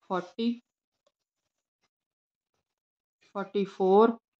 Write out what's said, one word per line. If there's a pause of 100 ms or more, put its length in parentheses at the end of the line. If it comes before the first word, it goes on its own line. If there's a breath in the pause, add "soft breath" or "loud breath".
ਫੋਰਟੀ, (2750)
ਫੋਰਟੀ
ਫੋਰ (220)